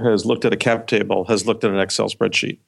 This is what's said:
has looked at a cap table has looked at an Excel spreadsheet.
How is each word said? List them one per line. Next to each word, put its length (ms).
has 220
looked 220
at 80
a 20
cap 300
table 400
has 200
looked 180
at 60
an 80
Excel 300
spreadsheet. 600